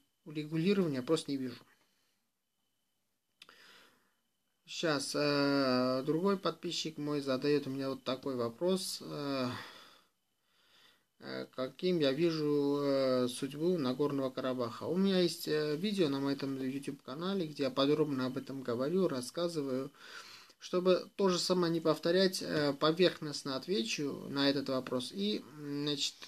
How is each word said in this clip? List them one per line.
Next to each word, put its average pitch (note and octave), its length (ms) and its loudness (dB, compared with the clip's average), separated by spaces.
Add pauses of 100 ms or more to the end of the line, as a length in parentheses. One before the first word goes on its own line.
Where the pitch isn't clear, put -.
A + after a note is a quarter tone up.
(260)
урегулирования D#3+ 760 0
просто D3+ 300 0
не C#3 60 0
вижу. B2+ 260 -8 (3000)
Щас, D3 500 -2
э, C#3 920 2
другой F3 320 0
подписчик D#3+ 600 -4
мой D3 240 -4
задает C#3 460 0
у - 20 -6
меня C3+ 200 -4
вот C3+ 140 -8
такой C3 320 -4
вопрос. E3+ 680 -2
Э, C#3 480 -4 (1700)
э, C3 360 -8
каким F3 440 0
я C#3 120 6
вижу, D3 680 2
э, C3 460 4
судьбу D3 500 -2
Нагорного C3+ 520 0
Карабаха. B2+ 560 -4
У C#3+ 120 0
меня F#3+ 220 4
есть, E3+ 280 2
э, D3+ 280 0
видео F#3+ 340 2
на C#3 100 0
моем C#3 380 -2
YouTube-канале, C#3 880 -4
где C#3+ 160 -4
я C3 80 0
подробно C#3 560 2
об B2+ 100 -4
этом C3+ 240 -8
говорю, C#3 460 0
рассказываю. C#3 840 -4 (680)
Чтобы F3+ 560 2
то G3 140 4
же F3 100 2
самое F3 340 2
не E3 80 0
повторять, E3+ 600 4
э, D3+ 320 0
поверхностно D#3 800 2
отвечу E3 760 -4
на C#3 200 2
этот C#3 200 0
вопрос. B2+ 440 -2
И, G3+ 300 -2 (140)
значит, C#3+ 580 -4 (120)